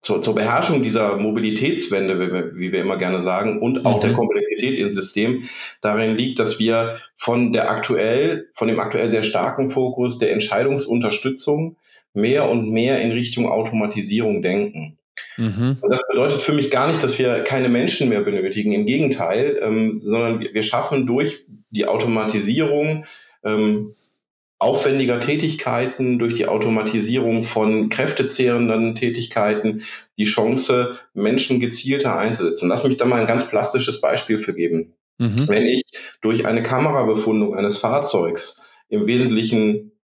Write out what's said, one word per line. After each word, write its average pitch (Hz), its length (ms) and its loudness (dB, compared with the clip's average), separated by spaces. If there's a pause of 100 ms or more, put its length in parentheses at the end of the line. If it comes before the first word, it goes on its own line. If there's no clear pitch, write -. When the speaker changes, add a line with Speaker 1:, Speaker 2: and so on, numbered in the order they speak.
Speaker 1:
zur, - 200 -2
zur 110 120 0
Beherrschung 120 480 2
dieser 107 340 2
Mobilitätswende, 107 1040 0
wie 87 120 -2
wir, 87 240 -4
wie 90 160 -4
wir 95 80 0
immer 95 180 -2
gerne 92 220 -2
sagen, 98 420 -2
und 127 240 0
auch 113 120 2
Speaker 2:
Mhm. 117 100 2
Speaker 1:
der 117 40 2
Komplexität 120 640 0
im 202 160 -2
System 127 500 -2 (360)
darin 110 360 0
liegt, 127 220 -2
dass - 200 0
wir 113 400 0 (180)
von 120 360 0
der - 180 0
aktuell, 117 800 0
von 113 160 0
dem 113 120 0
aktuell - 300 0
sehr 107 120 2
starken 123 480 0
Fokus 127 480 0
der 107 140 2
Entscheidungsunterstützung 123 1400 0 (380)
mehr 120 360 2
und 117 200 0
mehr 120 300 2
in 117 120 0
Richtung 120 360 -2
Automatisierung 107 920 0
denken. 92 560 -4 (400)
Speaker 2:
Mhm. 117 420 0
Speaker 1:
Und 202 100 0
das 127 160 0
bedeutet 139 360 0
für 147 100 0
mich 143 180 0
gar 135 200 2
nicht, - 120 0
dass 123 160 0
wir 123 260 2
keine 127 260 0
Menschen 120 400 2
mehr 104 100 2
benötigen. 101 520 -2
Im 104 120 0
Gegenteil, 131 800 0
ähm, 110 340 0
sondern 113 440 0
wir, - 120 -8
wir 107 100 -2
schaffen 127 440 0
durch 143 400 -2 (240)
die 104 160 0
Automatisierung, 117 1200 0 (380)
ähm, 107 500 0 (640)
aufwendiger 135 600 2
Tätigkeiten, 127 1000 -2
durch 117 160 0
die - 100 0
Automatisierung 110 960 0
von 107 460 0
kräftezehrenden 120 1080 0
Tätigkeiten 113 880 0 (340)
die 107 100 0
Chance, 123 720 0 (160)
Menschen 123 440 2
gezielter 127 580 -2
einzusetzen. 92 520 0
Lass 98 160 0
mich 131 120 2
da 123 80 0
mal 123 160 2
ein 107 60 2
ganz 117 220 0
plastisches - 520 -2
Beispiel 90 380 0
für 101 160 -4
geben. 85 400 -2 (240)
Speaker 2:
Mhm. 117 300 2
Speaker 1:
Wenn 113 180 4
ich 127 160 2 (380)
durch 110 260 0
eine 113 160 0
Kamerabefundung 110 960 0
eines 101 220 0
Fahrzeugs 110 840 -2 (280)
im 107 180 0
Wesentlichen 110 840 2 (160)